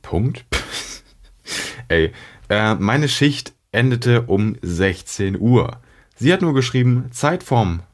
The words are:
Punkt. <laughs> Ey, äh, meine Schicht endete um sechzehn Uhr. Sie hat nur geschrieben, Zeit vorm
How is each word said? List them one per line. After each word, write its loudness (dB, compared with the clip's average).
Punkt. -4
<laughs> -14
Ey, 2
äh, 2
meine 0
Schicht 0
endete 2
um 0
sechzehn -2
Uhr. 2
Sie 2
hat 2
nur 2
geschrieben, 2
Zeit -2
vorm 0